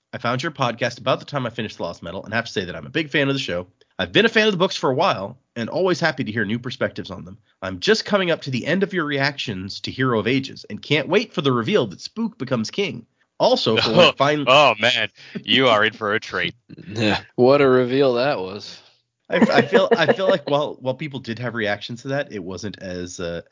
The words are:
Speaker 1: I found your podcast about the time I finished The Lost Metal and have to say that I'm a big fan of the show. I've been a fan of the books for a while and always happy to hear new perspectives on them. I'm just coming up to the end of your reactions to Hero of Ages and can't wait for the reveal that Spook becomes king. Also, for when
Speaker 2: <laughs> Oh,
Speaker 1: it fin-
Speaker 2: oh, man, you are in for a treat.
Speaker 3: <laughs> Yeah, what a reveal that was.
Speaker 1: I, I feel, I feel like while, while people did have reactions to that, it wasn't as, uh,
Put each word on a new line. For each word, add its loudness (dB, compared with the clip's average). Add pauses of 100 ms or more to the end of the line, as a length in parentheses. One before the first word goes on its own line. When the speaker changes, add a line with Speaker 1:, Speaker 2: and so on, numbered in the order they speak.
(120)
Speaker 1:
I -8
found -2
your -4
podcast -4
about -2
the -16
time -6
I -6
finished -8
The -8
Lost -10
Metal -10
and -8
have -2
to -16
say -4
that -10
I'm -12
a -16
big -4
fan 2
of 0
the -4
show. -6 (280)
I've -6
been 6
a 2
fan 4
of 2
the -2
books 0
for 0
a 2
while -2 (160)
and -4
always 0
happy 0
to -8
hear 0
new -2
perspectives -6
on -14
them. -20 (240)
I'm -6
just 2
coming 0
up -4
to -10
the -4
end 2
of -2
your -2
reactions -4
to -10
Hero 0
of 0
Ages -2
and -10
can't 0
wait 0
for -4
the 2
reveal 0
that -14
Spook -8
becomes -4
king. -6 (320)
Also, 4
for 2
when 6
Speaker 2:
<laughs> -
Oh, 10
Speaker 1:
it -4
fin- 2
Speaker 2:
oh, 8
man, 2 (340)
you 4
are 6
in 2
for -2
a 0
treat. -6 (200)
Speaker 3:
<laughs> -18
Yeah, 0 (160)
what 6
a 4
reveal 4
that -2
was. -12 (480)
Speaker 1:
I, -2
I 4
feel, 2
I 4
feel -2
like 0
while, 0
while -4
people -10
did -8
have -6
reactions -4
to -12
that, -4
it -8
wasn't -10
as, -8
uh, -6